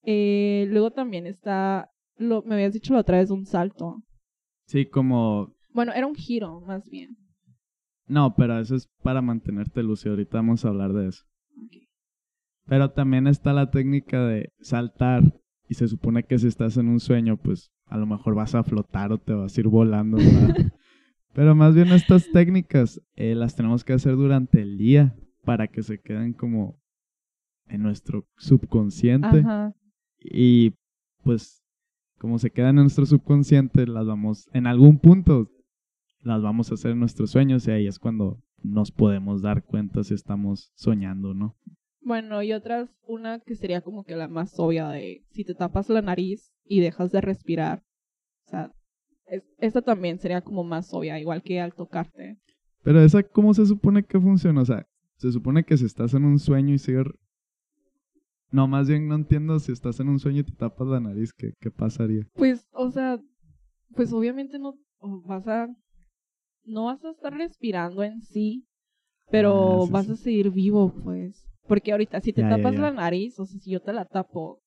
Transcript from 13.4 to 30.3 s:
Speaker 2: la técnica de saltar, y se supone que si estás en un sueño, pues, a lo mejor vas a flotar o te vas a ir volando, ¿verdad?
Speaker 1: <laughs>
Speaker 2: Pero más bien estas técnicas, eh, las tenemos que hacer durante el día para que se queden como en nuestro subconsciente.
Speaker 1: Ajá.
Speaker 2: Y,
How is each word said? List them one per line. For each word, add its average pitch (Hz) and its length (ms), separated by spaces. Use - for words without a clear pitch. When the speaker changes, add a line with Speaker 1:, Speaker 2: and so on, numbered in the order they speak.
Speaker 2:
la 139 160
técnica 135 560
de 110 240
saltar, 123 760
y - 80
se 120 120
supone 113 360
que 127 160
si 120 80
estás 113 300
en 117 100
un 120 140
sueño, 113 360
pues, - 320
a 110 120
lo 107 80
mejor 107 280
vas 107 220
a 113 80
flotar 101 480
o 113 80
te - 140
vas 98 220
a - 40
ir 110 80
volando, 107 500
¿verdad? - 380
Speaker 1:
<laughs> - 240
Speaker 2:
Pero 151 200
más 156 220
bien 175 160
estas 180 400
técnicas, 175 680
eh, 113 180
las 117 200
tenemos 117 280
que 131 100
hacer 131 220
durante 135 460
el 101 160
día 131 380
para 110 220
que 113 160
se 104 160
queden 113 320
como 113 480
en 104 160
nuestro 104 420
subconsciente. 127 1000
Speaker 1:
Ajá. 208 340
Speaker 2:
Y, 120 540